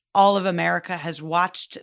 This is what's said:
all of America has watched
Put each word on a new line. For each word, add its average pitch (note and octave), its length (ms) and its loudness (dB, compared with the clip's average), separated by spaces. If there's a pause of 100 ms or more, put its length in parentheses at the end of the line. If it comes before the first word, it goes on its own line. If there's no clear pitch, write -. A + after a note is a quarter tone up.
(140)
all G3+ 220 6
of F#3+ 100 0
America F3 500 -2
has D#3+ 240 -8
watched E3+ 640 -4